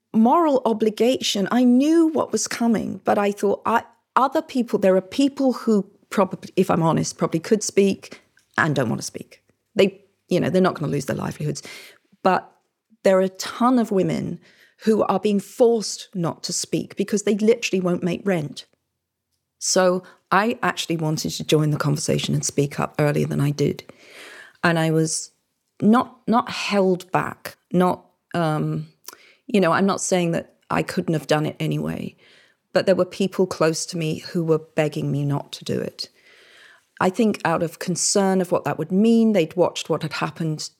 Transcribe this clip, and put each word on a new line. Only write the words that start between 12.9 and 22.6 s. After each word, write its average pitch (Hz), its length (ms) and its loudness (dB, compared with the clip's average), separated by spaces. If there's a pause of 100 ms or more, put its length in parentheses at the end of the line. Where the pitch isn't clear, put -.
there 190 160 4
are 185 40 4
a 190 60 0
ton 240 500 0
of 214 140 -2
women 170 480 -2 (440)
who 220 200 2
are 190 160 0
being 208 200 0
forced - 760 0
not 170 280 -4
to - 100 -8
speak - 440 -6
because 202 260 -2
they 208 140 0
literally 214 440 0
won't 175 220 -2
make 175 220 -2
rent. 175 420 -4 (920)
So 185 440 0 (280)
I 214 320 0
actually 170 340 -2
wanted 156 340 -4
to 160 140 -8
join 151 260 2
the 147 80 0
conversation 147 560 -2
and 147 100 -2
speak - 340 -2